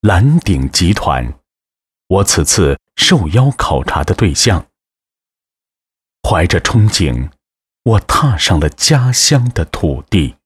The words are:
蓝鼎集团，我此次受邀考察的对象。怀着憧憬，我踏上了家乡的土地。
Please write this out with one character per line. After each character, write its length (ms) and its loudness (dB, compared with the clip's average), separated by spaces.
蓝 400 2
鼎 280 -2
集 240 0
团， 460 -4
我 160 2
此 220 0
次 340 0
受 320 2
邀 220 2
考 320 -2
察 200 -4
的 100 -2
对 220 0
象。 320 0
怀 160 2
着 160 0
憧 260 2
憬， 440 -2
我 180 2
踏 360 0
上 220 0
了 100 0
家 420 0
乡 400 0
的 140 -4
土 380 -4
地。 320 -2